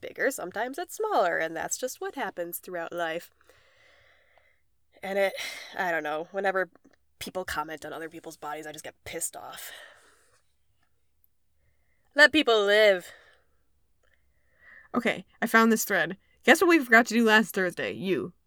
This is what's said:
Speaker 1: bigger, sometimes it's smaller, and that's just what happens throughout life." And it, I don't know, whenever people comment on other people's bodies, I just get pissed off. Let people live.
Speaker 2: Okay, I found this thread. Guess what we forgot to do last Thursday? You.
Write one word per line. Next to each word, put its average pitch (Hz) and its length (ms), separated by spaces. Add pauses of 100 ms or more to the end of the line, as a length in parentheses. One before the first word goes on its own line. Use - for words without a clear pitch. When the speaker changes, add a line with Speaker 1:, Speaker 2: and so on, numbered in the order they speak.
Speaker 1:
bigger, - 300
sometimes 214 480
it's 359 160
smaller, 240 440
and 160 180
that's 165 200
just - 240
what 381 140
happens 180 440
throughout 170 340
life." 170 380 (1700)
And 196 160
it, 196 140 (440)
I 185 140
don't 160 140
know, 156 260
whenever 190 400 (480)
people 185 260
comment 156 400
on 151 80
other 156 160
people's 160 280
bodies, 151 300
I 151 60
just 147 120
get - 100 (100)
pissed - 320
off. - 360 (2500)
Let 294 180
people 233 320
live. 202 420 (1900)
Speaker 2:
Okay, 233 300 (160)
I - 60
found 226 260
this 220 120
thread. 175 320 (280)
Guess 311 160
what 349 80
we 339 100
forgot 240 280
to 214 80
do 233 100
last 214 300
Thursday? 170 380
You. 123 400 (140)